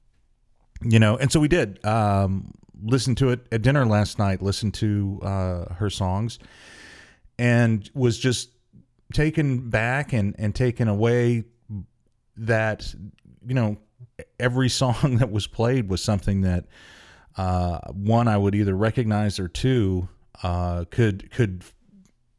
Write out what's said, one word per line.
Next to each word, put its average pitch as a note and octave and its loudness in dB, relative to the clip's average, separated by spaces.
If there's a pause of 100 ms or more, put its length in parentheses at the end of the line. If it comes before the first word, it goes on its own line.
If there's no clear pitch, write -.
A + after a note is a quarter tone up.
(840)
you A2+ 6
know, A2 6
and C3+ 0
so E3 2
we D3+ 4
did, A2+ 0
um, G2+ 0 (300)
listen A#2+ 0
to C3 2
it B2 -4
at A2+ -2
dinner C3 4
last G#2 2
night, G2 0
listen G2 -2
to, G2+ -2
uh, F#2 -4
her G#2 -2
songs, G2 -4 (1000)
and A#2+ 2
was B2 0
just - -2 (640)
taken C#3+ 0
back A#2+ -2
and, G2+ 0
and G#2+ -4
taken B2 0
away A#2 2 (920)
that, A2 -2 (540)
you B2+ -6
know, G#2+ 0 (600)
every B2 0
<laughs> - -
song B2 0
that A2+ 0
was G#2 -4
played A#2 -2
was F#2 -2
something G2+ 0
that, F2+ 0 (720)
uh, F2+ -2 (140)
one, A2 2
I G#2+ 2
would G2+ 2
either G2 2
recognize, G#2+ 0
or F2+ -4
two, F#2+ 0 (360)
uh, F2 -2
could, G#2 0
could F#2 -2 (760)